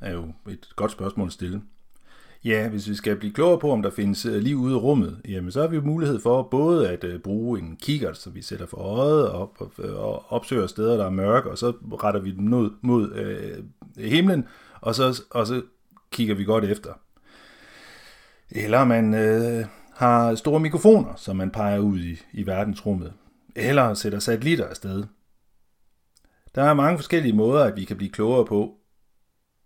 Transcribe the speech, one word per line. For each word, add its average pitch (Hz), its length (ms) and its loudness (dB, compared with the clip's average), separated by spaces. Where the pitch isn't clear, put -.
er 98 100 -8
jo 85 220 -10
et 95 260 -16
godt 104 160 -2
spørgsmål 95 360 -4
at 85 60 -8
stille. 92 280 -8
Ja, 110 260 0
hvis 104 200 -6
vi 104 60 -2
skal 104 200 -2
blive 101 180 -8
klogere 170 260 4
på, 147 120 0
om 110 100 0
der 101 80 0
findes, 101 360 -2
øh, 107 160 0
liv 139 140 0
ude 131 180 0
i 127 40 2
rummet, 113 500 0
jamen, 92 240 -6
så 131 100 -2
har 160 60 0
vi 165 80 -4
jo 151 60 -2
mulighed 143 380 -2
for 123 240 2
både 147 460 2
at, 90 140 -6
øh, 87 160 -8
bruge 110 400 -4
en 80 220 -10
kikkert, 127 360 -4
som - 180 -18
vi - 60 -14
sætter 95 240 -12
for - 120 -14
øjet, 123 520 2
og, 90 300 -8
og, 95 180 -12
og 101 540 -8
opsøger 117 360 -2
steder, 110 300 0
der 101 80 0
er 92 40 -4
mørke, 98 400 0
og 92 80 -10
så 120 160 -2
retter 101 160 0
vi 95 120 -6
dem 92 120 -4
mod, 110 280 2
mod, 113 320 2
øh, 101 500 -8
himlen, 131 480 2
og 113 140 -2
så, 127 340 0
og 113 180 0
så 123 140 -4
kigger 107 240 0
vi 98 80 -4
godt 107 220 2
efter. 101 280 -4
Eller 110 340 2
man, 113 300 4
øh, 113 520 2
har 117 400 4
store 151 240 0
mikrofoner, 160 560 6
som 98 200 -8
man 92 160 -4
peger 101 280 0
ud 101 200 0
i, 85 220 -8
i 101 140 -6
verdensrummet. 98 680 -4
Eller 120 380 2
sætter 101 260 -4
satellitter 123 460 0
afsted. 98 380 -8
Der 135 80 2
er 151 100 6
mange 147 240 4
forskellige 147 360 0
måder, 120 300 4
at 104 120 2
vi 95 100 -6
kan 98 120 -8
blive 98 140 -6
klogere 123 340 2
på. 107 320 -2